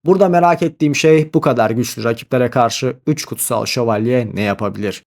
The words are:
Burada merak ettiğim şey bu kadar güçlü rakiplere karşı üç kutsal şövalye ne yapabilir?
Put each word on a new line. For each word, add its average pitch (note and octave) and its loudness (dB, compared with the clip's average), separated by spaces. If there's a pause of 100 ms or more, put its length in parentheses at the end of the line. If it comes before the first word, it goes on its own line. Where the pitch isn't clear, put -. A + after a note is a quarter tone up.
Burada F#3 4
merak F3 2
ettiğim D3+ -2
şey D#3 4
bu D3+ 2
kadar A#2 2
güçlü A#2 -4
rakiplere A#2+ -2
karşı A#2+ 0 (100)
üç - -2
kutsal - -6
şövalye A#2 0
ne F#2 -4
yapabilir? G2+ -4 (100)